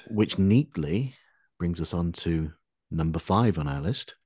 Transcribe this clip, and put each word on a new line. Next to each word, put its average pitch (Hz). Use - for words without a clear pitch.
Which 107
neatly 98
brings 85
us 82
on 85
to 80
number 80
five 104
on 73
our 69
list, -